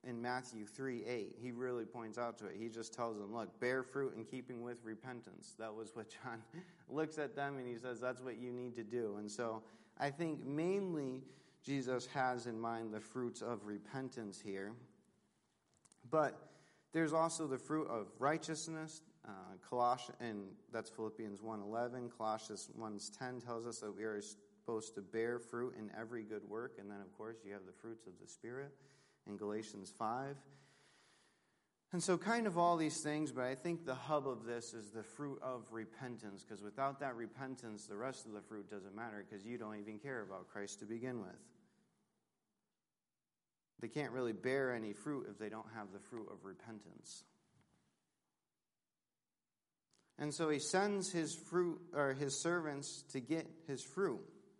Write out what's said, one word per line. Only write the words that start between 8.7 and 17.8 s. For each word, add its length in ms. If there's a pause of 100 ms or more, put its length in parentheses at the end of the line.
to 80
do." 320
And 140
so 320 (360)
I 120
think 320
mainly 800 (400)
Jesus 440
has 400
in 120
mind 360
the 60
fruits 420
of 240
repentance 720
here. 340 (1300)
But 400 (440)
there's 200
also 340
the 120
fruit 280